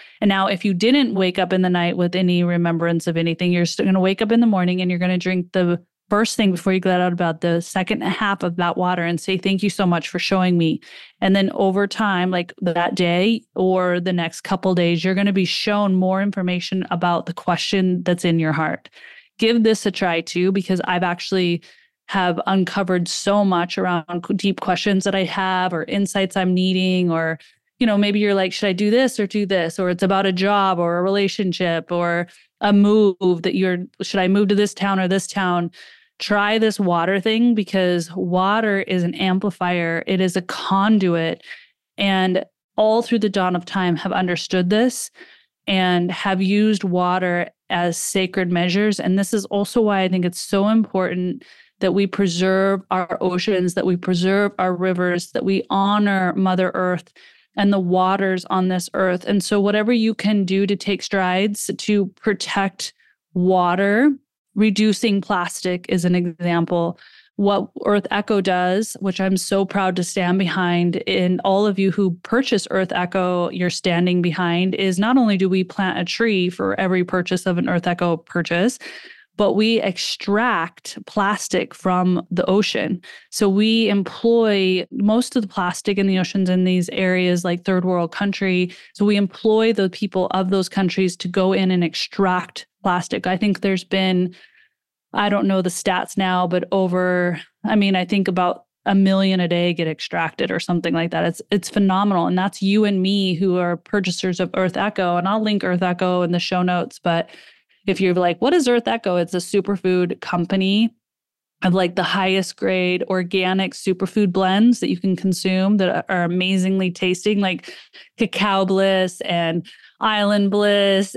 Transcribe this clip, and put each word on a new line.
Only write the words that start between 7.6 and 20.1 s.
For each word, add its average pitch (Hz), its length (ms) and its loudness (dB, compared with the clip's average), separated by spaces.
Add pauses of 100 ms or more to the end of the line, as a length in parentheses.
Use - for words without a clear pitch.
half 196 420 -2
of 170 140 -4
that 175 200 -2
water, 180 260 0
and 170 160 -2
say, 190 180 -2
"Thank 190 260 -2
you 202 80 0
so 190 160 0
much 170 200 0
for 175 120 -6
showing 180 360 2
me." 165 240 2 (400)
And 196 160 2
then 196 200 2
over 196 320 0
time, 190 420 -2
like 180 320 -4
that 175 320 0
day 185 480 2 (140)
or 185 440 2
the 180 140 -2
next 170 280 -4
couple 190 340 0
days, 170 280 2
you're 185 120 0
gonna 202 180 2
be 185 120 0
shown 202 500 0
more 185 260 2
information 185 720 -4
about 175 340 0
the 175 80 -6
question 180 720 0
that's 180 220 0
in 170 120 2
your 156 160 0
heart. 156 340 -4 (520)
Give 226 240 2
this 220 240 2
a 190 40 0
try 170 300 0